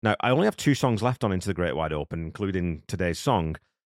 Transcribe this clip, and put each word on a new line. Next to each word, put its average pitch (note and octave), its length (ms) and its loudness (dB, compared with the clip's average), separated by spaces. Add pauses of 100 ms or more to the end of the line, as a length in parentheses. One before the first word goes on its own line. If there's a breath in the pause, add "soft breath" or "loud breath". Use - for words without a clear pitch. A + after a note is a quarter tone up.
Now, G#2+ 180 2
I A#2+ 100 2
only D#3+ 160 4
have G#3+ 100 0
two D3 180 4
songs A#2 260 2
left B2 220 0
on A2 80 2
Into F#2 160 -2
the F#2+ 80 -2
Great D#2+ 220 -2
Wide D#2 160 -2
Open, D#2 280 -4
including F2 680 -4
today's F2 320 -2
song. F2 340 2 (380)